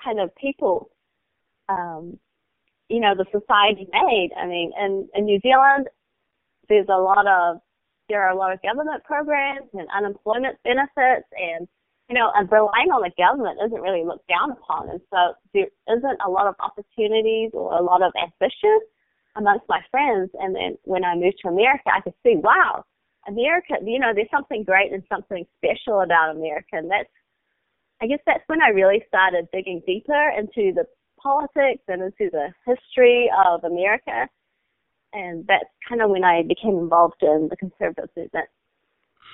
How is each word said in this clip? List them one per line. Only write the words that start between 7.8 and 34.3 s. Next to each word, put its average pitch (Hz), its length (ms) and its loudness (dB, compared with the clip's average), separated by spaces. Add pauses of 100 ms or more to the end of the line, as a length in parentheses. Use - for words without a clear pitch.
there 208 140 0
are 185 80 2
a 185 40 0
lot 190 180 -2
of 190 100 -10
government 277 400 -6
programs 285 680 -4
and 185 220 -12
unemployment 208 680 -4
benefits, 262 720 0
and, 170 300 -8 (420)
you 240 80 -2
know, 226 160 2
and 196 180 2
relying 214 380 4
on 226 160 0
the 175 160 -6
government 214 420 2
isn't 226 180 -4
really 180 220 -2
looked - 240 -8
down 185 220 0
upon. - 400 -8
And 180 120 -12 (120)
so 175 220 2 (180)
there 190 160 0 (260)
isn't 262 300 -2
a 190 40 -2
lot 190 180 0
of 190 120 -4
opportunities 220 960 -2
or 170 240 -4
a 175 60 0
lot 180 180 4
of 180 160 2
ambition 415 640 0 (560)
amongst 214 340 0
my 185 120 -2 (100)
friends. 196 420 0
And 190 220 -6
then - 300 -6
when 185 200 -2
I 175 80 -2
moved 175 300 0
to 185 60 -4
America, 226 440 2
I 196 80 0
could - 220 -12
see, 240 120 6
wow, 254 480 2 (440)
America, 277 480 -2 (100)
you 233 140 -2
know, 247 160 0
there's 214 160 -2
something 285 320 -4
great 190 280 2
and 190 160 -8
something 185 380 -8 (160)
special 202 400 -2
about 165 340 2
America. 156 460 -8
And 165 80 -10
that's, - 240 -4 (880)
I 226 60 -6
guess 285 180 -4
that's - 220 0
when 320 160 0
I 247 60 6
really 196 380 2
started 180 460 0
digging 185 320 -8
deeper 294 500 -2
into 208 380 -2
the 170 120 -2 (360)
politics 277 640 0
and 185 140 -6
into 190 300 -6
the 151 160 -4 (180)
history 240 640 4 (160)
of 170 180 0
America. 208 640 -2 (880)